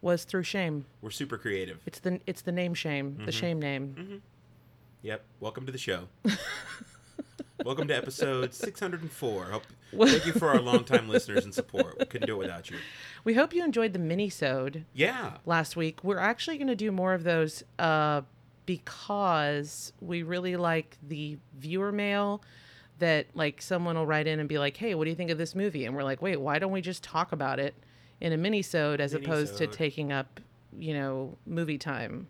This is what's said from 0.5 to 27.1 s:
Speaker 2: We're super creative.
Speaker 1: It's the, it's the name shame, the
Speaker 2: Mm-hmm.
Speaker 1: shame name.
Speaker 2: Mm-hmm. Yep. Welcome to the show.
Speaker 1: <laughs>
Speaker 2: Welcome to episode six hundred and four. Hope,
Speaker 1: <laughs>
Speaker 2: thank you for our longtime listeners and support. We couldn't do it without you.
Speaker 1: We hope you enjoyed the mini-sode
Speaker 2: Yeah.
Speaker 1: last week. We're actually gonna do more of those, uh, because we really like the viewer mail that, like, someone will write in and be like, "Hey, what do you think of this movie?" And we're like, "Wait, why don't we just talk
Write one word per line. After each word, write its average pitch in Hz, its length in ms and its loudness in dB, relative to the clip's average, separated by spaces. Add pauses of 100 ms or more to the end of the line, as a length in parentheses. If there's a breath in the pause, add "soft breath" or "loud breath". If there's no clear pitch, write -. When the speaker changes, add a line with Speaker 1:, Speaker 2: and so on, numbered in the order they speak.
Speaker 2:
We're 107 100 -10
super 120 280 -6
creative. 95 480 -2
Speaker 1:
It's - 120 -12
the, 180 280 -2
it's - 160 -6
the 180 100 -4
name 175 220 0
shame, 143 420 -4
the - 60 -10
Speaker 2:
Mm-hmm. - 80 -4
Speaker 1:
shame 170 280 0
name. 139 400 -4
Speaker 2:
Mm-hmm. 196 180 -12 (880)
Yep. 107 220 -8 (160)
Welcome 110 240 -6
to 131 80 -8
the 127 60 -8
show. 90 300 -4 (160)
Speaker 1:
<laughs> - 1400 -6
Speaker 2:
Welcome 139 240 0
to 143 80 4
episode 127 560 0
six - 280 -6
hundred 180 200 -4
and 160 100 -8
four. 104 360 -2
Hope, 104 160 -4 (160)
Speaker 1:
<laughs> - 180 -14
Speaker 2:
thank 226 300 8
you 165 60 0
for 165 180 4
our 139 100 8
longtime 123 480 4
listeners - 380 2
and 98 80 -12
support. - 440 0
We 269 60 2
couldn't - 220 -4
do 110 80 0
it 101 40 -2
without 165 300 -6
you. 160 80 -12 (460 loud breath)
Speaker 1:
We 226 100 2
hope 285 220 6
you 349 100 2
enjoyed 226 300 2
the 185 40 -2
mini-sode 156 920 0
Speaker 2:
Yeah. 202 540 0
Speaker 1:
last 165 280 2
week. 160 300 -2
We're 190 140 2
actually 233 400 0
gonna 269 160 2
do 208 180 0
more 185 220 2
of 175 100 0
those, 160 380 2 (160)
uh, 151 440 4 (440)
because 160 1400 0
we 170 200 -4
really 180 340 -2
like 165 420 0 (100)
the 151 300 -6 (180)
viewer 180 360 -2
mail 202 500 0 (560 loud breath)
that, 160 360 4
like, 151 280 -2
someone 175 340 0
will 160 100 2
write 156 200 2
in 156 140 0
and 151 80 -2
be 147 100 0
like, 143 180 0
"Hey, 220 180 -2
what 156 100 2
do 160 60 0
you 165 60 -2
think 170 140 -2
of 160 80 0
this 165 160 -4
movie?" 175 320 -2
And 127 100 -4
we're 139 80 -2
like, 135 160 0
"Wait, 180 180 0
why 147 200 0
don't 190 140 0
we 190 100 -2
just 175 200 -6
talk 170 300 0